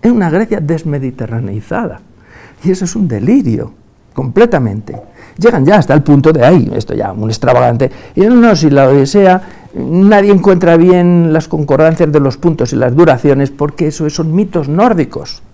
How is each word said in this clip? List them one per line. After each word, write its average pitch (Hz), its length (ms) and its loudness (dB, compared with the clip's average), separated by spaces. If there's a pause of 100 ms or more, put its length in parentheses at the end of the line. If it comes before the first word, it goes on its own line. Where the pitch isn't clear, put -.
Es 233 100 2
una 202 180 0
Grecia 208 320 -2
desmediterraneizada. 131 1400 -8 (600)
Y 180 80 -2
eso 185 120 -4
es 170 120 -8
un 202 120 -2
delirio, 123 640 -2 (420)
completamente. 131 840 -2 (400)
Llegan 190 280 2
ya 202 120 4
hasta 139 160 2
el 143 100 2
punto 147 300 4
de, 131 100 0
"Ay, 147 320 4
esto - 180 -6
ya, 98 200 -6
un 107 160 -6
extravagante". 123 600 0 (260)
Y 180 60 0
no, 226 140 4
no, 233 200 4
si 151 140 2
la 139 200 4
Odisea, 185 520 2 (320)
nadie 202 600 2
encuentra 175 420 2
bien 175 560 2
las 156 160 -2
concordancias 156 640 0
de 147 80 2
los 135 160 -2
puntos 147 380 -2
y - 20 -6
las 123 180 -2
duraciones, 139 560 2
porque 147 380 -6
eso 151 220 -4
son 160 260 -4
mitos 180 320 -2
nórdicos. 175 720 -2 (120)